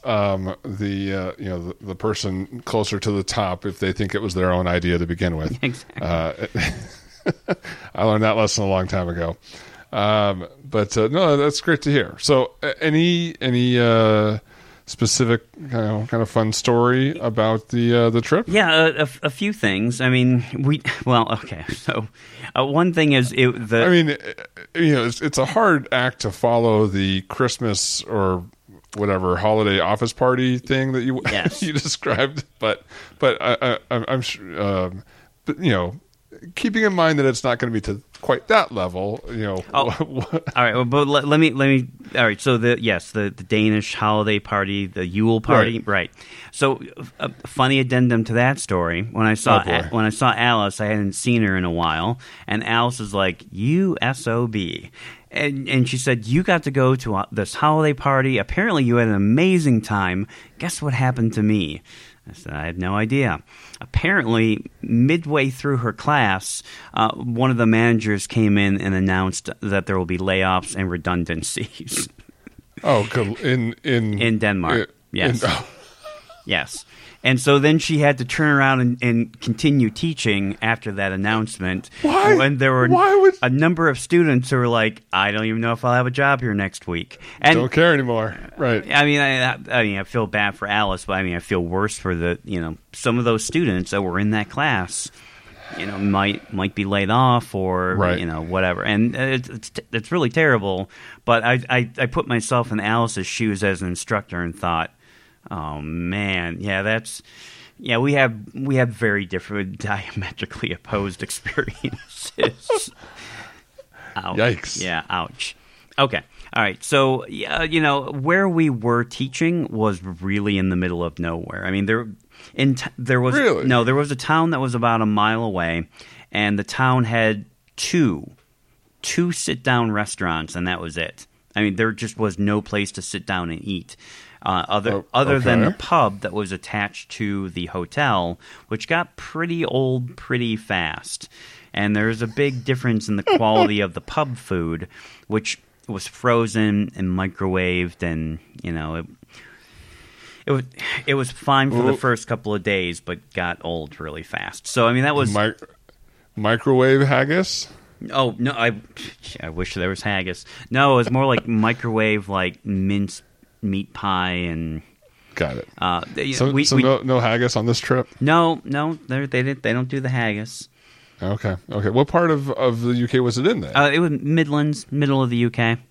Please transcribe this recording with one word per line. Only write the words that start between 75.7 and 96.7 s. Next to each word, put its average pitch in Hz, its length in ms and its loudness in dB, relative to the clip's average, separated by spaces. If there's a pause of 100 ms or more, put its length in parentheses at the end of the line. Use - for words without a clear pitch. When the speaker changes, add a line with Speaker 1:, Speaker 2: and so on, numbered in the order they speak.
Speaker 2:
Yes. - 400 -6 (380)
And 123 180 2
so 143 180 6
then 156 200 4
she 156 220 0
had 143 180 4
to 127 80 -4
turn 151 240 0
around 135 300 4
and, 123 220 2
and 117 380 0
continue 131 480 2
teaching 104 720 -2
after 113 320 -2
that 98 200 -2
announcement. 98 760 -2 (140)
Speaker 1:
Why? 381 340 4
Speaker 2:
When 139 220 2
there 135 140 4
were 127 160 4
Speaker 1:
Why 381 280 6
would 381 240 8
Speaker 2:
a 127 80 2
number 160 400 4
of 131 100 2
students 147 520 2
who 139 60 2
were 123 120 2
like, 110 320 2 (140)
"I 98 160 2
don't 110 160 0
even 113 160 -2
know 117 100 0
if 113 100 -4
I'll 123 120 2
have 123 120 4
a 127 40 -2
job 139 320 2
here 117 100 0
next 101 340 -4
week." 85 320 -6 (220)
And 156 160 6
Speaker 1:
Don't 127 160 0
care 165 220 6
anymore. 117 420 0 (220)
Right. 120 340 2
Speaker 2:
I 143 140 4
mean, 147 140 2
I, 131 340 2 (160)
I 120 140 2
mean, 101 140 -2
I 98 60 -4
feel 113 220 -2
bad 101 300 0
for 101 120 -6
Alice, 101 380 0
but 98 80 -2
I 95 80 0
mean, 87 140 -2
I - 20 -4
feel 90 220 -2
worse 92 360 -2
for 92 180 -2
the, 85 300 0
you 95 160 -4
know, 82 160 -6 (160)
some 120 260 -2
of 123 60 0
those 113 220 2
students 104 460 0
that 101 100 0
were 90 160 -2
in 104 140 2
that 107 180 -2
class, 127 600 -4 (680)
you 90 80 -8
know, 101 100 -8
might, 98 560 0
might 98 220 -2